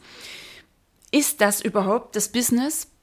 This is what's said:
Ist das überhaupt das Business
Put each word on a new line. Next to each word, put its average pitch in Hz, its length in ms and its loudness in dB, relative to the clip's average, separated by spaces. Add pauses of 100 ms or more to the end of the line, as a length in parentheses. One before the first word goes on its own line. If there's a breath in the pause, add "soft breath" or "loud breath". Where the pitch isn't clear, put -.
(1120 loud breath)
Ist - 300 2
das 202 180 2
überhaupt 214 560 0
das 208 140 -2
Business 247 580 0 (160)